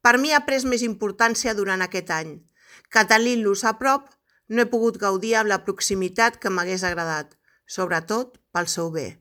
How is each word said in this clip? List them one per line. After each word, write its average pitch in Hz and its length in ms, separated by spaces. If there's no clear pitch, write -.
per 240 160
mi 294 140
ha 294 140
pres 269 200
més 247 200
importància 220 720
durant 196 240
aquest 180 320
any. 160 200
Que 214 160
tenint-los 220 580
a 220 140
prop, 269 300
no 233 100
he 233 60
pogut 233 320
gaudir 202 400
amb 214 80
la 196 160
proximitat 196 800
que 196 80
m'hagués 185 320
agradat, 165 540
sobretot 185 680
pel 170 160
seu 170 240
bé. 147 160